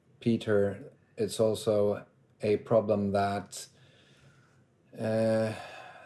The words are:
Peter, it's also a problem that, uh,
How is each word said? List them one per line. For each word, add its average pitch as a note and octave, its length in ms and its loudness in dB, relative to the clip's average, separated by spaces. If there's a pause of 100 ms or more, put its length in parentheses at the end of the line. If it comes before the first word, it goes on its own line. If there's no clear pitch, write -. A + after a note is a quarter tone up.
(200)
Peter, G#2 580 2 (400)
it's G#2 220 -2
also G#2 640 2 (380)
a G#2+ 160 2
problem G#2 540 2
that, G2+ 560 -2 (1300)
uh, A2 540 0 (520)